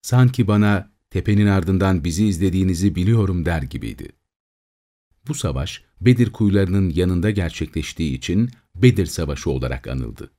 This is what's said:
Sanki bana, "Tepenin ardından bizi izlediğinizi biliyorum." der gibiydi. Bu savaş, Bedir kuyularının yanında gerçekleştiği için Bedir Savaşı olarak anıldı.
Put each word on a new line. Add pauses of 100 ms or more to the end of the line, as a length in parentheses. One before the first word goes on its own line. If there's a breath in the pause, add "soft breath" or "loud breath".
Sanki
bana, (180)
"Tepenin
ardından
bizi
izlediğinizi
biliyorum."
der
gibiydi. (1160)
Bu
savaş, (160)
Bedir
kuyularının
yanında
gerçekleştiği
için (240 loud breath)
Bedir
Savaşı
olarak
anıldı.